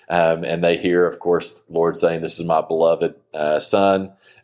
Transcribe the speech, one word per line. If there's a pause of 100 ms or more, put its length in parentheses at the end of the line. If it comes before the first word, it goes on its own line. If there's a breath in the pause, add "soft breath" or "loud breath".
Um,
and
they
hear,
of
course,
the
Lord
saying,
"This
is
my
beloved, (180)
uh,
son, (320 soft breath)